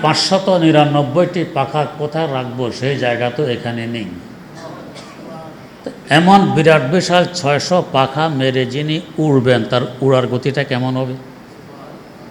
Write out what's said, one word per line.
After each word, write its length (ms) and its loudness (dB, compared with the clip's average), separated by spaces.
পাঁচশত 460 0
নিরানব্বইটি 960 4
পাখা 320 -2
কোথায় 340 -4
রাখবো, 400 -4
সেই 260 -4
জায়গা 380 0
তো 100 0
এখানে 400 -4
নেই।" 180 -6
এমন 400 6
বিরাট 320 4
বিশাল 520 2
ছয়শ 380 0
পাখা 360 2
মেরে 380 0
যিনি 340 -4
উড়বেন, 460 4
তার 160 0
উড়ার 260 4
গতিটা 380 -2
কেমন 320 -2
হবে? 180 -4